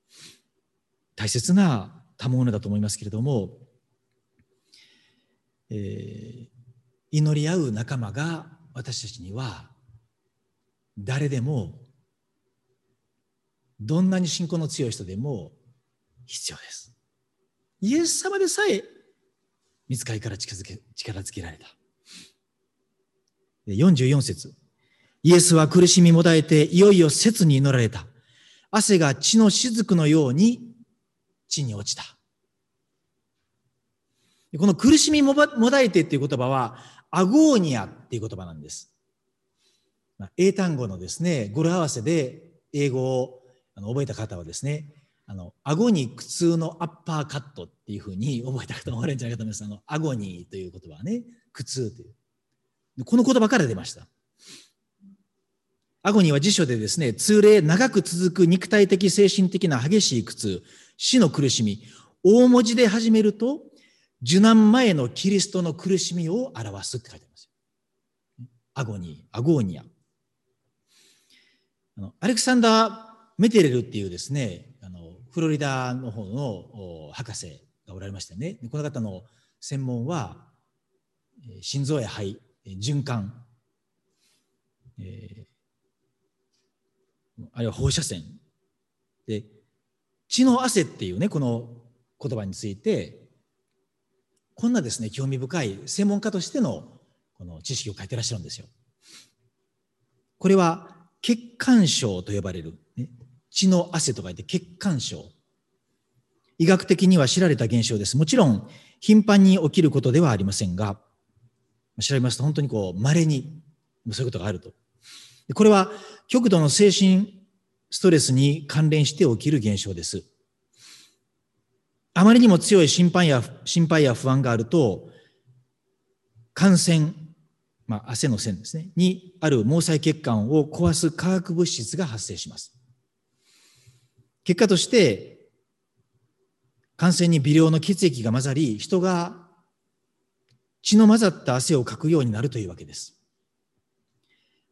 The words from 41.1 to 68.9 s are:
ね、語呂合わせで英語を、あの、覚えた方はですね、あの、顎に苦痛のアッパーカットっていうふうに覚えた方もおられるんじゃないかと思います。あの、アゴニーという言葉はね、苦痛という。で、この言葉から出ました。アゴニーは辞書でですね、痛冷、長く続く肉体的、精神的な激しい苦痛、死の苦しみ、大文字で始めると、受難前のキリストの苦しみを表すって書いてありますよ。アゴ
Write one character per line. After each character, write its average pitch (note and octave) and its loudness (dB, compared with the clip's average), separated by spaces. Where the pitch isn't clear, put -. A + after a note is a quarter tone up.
ね、 C#3+ -2
語 B2 -4
呂 E3 0
合 F3+ -2
わ D3+ -2
せ A#2 -8
で C#3 -4
英 C#3+ -2
語 B2+ -4
を、 - -10
あ G2 -20
の、 G#2 -12
覚 C3+ -4
え C3+ -6
た G2 -10
方 - -12
は E2+ -14
で D#2+ -18
す - -14
ね、 D3 -8
あ G2+ -16
の、 F2+ -16
顎 E3 0
に D3 0
苦 - -18
痛 E3+ -2
の E3 -6
ア E3+ -8
ッ D#3+ -10
パ D#3 -6
ー C3+ -8
カ C#3+ -10
ッ - -18
ト F2 -16
っ - -20
て G#2+ -12
い G2+ -10
う - -14
ふ - -16
う F#2 -12
に A#2+ -6
覚 B2+ -8
え - -20
た - -14
方 - -14
も A#2 -8
お - -8
ら F3+ -4
れ D3 -4
る C3 -6
ん - -10
じ A#2+ -10
ゃ A#2 -8
な - -8
い - -8
か A2+ -10
と A2+ -10
思 A2 -8
い G#2+ -10
ま - -12
す。 A2 -16
あ G#2 -14
の、 G#2 -16
ア D3+ -8
ゴ D#3 -4
ニ F#2+ -10
ー - -20
と G2 -16
い F#2 -12
う F2 -16
言 F#2 -20
葉 D2+ -20
は F2+ -18
ね、 A#3 -8
苦 - -16
痛 B2 -8
と - -20
い - -20
う。 - -20
で、 B2 -8
こ A#3 0
の B3 6
言 B3+ 2
葉 A3 4
か B3+ 0
ら D3+ 2
出 A2+ -4
ま F#2+ -10
し - -14
た。 - -20
ア G3+ 0
ゴ G#3 6
ニ E3+ 6
ー D3 2
は C#3+ 2
辞 G3+ 0
書 E3+ 0
で B2 -2
で G#2+ -6
す - -4
ね、 A#2+ -2
痛 G#3 4
冷、 G#3 8
長 F#3 2
く G3 0
続 F3+ 0
く E3 6
肉 F3+ 2
体 G#3 4
的、 F#3+ 2
精 G3 4
神 F#3 2
的 F3+ -2
な C3+ 0
激 E3+ 0
し B2 -2
い G#2 -4
苦 - -14
痛、 G2 -6
死 - 0
の F3 4
苦 C#3+ -2
し - -2
み、 G2+ -4
大 A#3+ 8
文 B3 6
字 A3 -2
で B3 4
始 A3+ 0
め A3 4
る G#3 2
と、 A#3 -4
受 D#3 2
難 A3 8
前 A#3 4
の B2+ -2
キ - -4
リ G3 2
ス - -4
ト F3+ -4
の D#3+ -4
苦 F#3 -2
し - -6
み E3+ -4
を B3 -6
表 G2+ -12
す - -10
っ - -12
て - -20
書 E2+ -20
い - -20
て - -20
あ - -20
り - -20
ま - -20
す - -20
よ。 - -20
ア C#3 -6
ゴ G#2+ -10